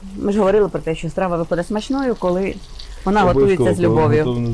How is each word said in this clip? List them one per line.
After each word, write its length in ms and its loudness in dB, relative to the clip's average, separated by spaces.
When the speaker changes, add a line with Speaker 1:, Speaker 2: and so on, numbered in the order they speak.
Speaker 1:
ми 160 -2
ж 80 0
говорили 300 4
про 100 -6
те, 160 -4
що 140 -6
страва 280 -2
виходить 300 -2
смачною, 480 -2
коли 400 -2
вона 200 4
Speaker 2:
Обов'язково, 320 4
Speaker 1:
готується 160 2
з 40 -2
Speaker 2:
коли 100 2
Speaker 1:
любов'ю. 220 4
Speaker 2:
готована 300 -2